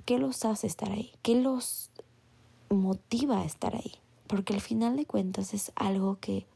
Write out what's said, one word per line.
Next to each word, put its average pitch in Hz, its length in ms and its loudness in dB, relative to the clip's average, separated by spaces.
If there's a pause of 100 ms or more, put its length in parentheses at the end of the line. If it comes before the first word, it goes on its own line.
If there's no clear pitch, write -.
¿Qué 247 140 2
los 262 260 -2
hace 220 220 0
estar 208 240 -4
ahí? 208 220 -6 (100)
¿Qué 233 180 4
los 254 500 -2 (800)
motiva 196 720 2
a 175 40 -2
estar - 320 -4
ahí? - 160 -8 (340)
Porque 202 280 0
al 196 60 0
final 233 360 0
de 294 100 -2
cuentas 190 480 -2
es - 220 -4
algo 196 420 0
que 196 380 -4